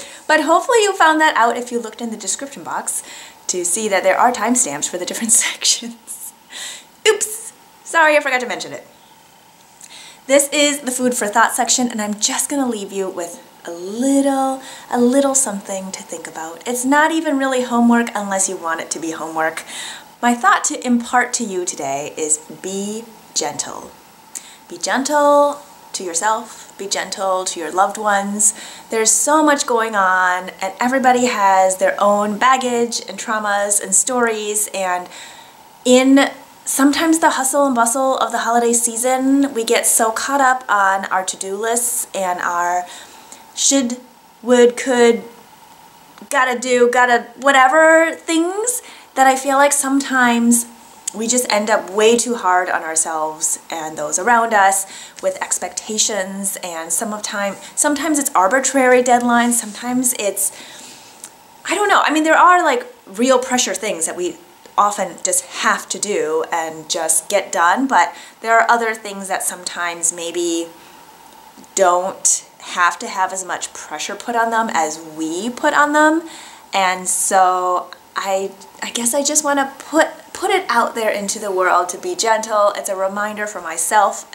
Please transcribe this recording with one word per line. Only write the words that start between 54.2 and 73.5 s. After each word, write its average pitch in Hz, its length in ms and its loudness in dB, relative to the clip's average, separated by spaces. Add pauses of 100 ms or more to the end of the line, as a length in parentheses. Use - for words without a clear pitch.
us 196 320 4 (380)
with - 180 -4
expectations, 196 1200 -4
and 165 280 -10
some 214 220 -4
of 214 100 -8
time, 202 320 -4 (200)
sometimes 294 440 0
it's 269 160 -4
arbitrary 254 640 4
deadlines, 240 520 2
sometimes 240 640 -4
it's, 196 320 -2 (1120)
I 320 100 -2
don't 415 140 0
know, 349 140 4
I 277 100 0
mean, 311 100 2
there 320 140 4
are, 349 260 6
like, 262 220 0 (220)
real 247 320 2
pressure 240 340 -2
things 185 320 -4
that 165 100 -6
we 175 220 -6 (400)
often 196 460 0
just 180 220 -2
have - 440 -2
to 202 100 -8
do 160 540 -2
and 160 360 -6
just 160 380 -2
get - 240 -2
done, 190 360 2
but 185 280 2 (260)
there 226 160 2
are 226 120 4
other 233 240 2
things 196 340 -10
that 185 160 -4
sometimes 175 720 -6
maybe 170 540 -4 (1040)
don't 185 720 2 (140)
have 180 400 0
to 233 80 -12
have 190 260 -2
as 190 100 -8
much 175 300 -10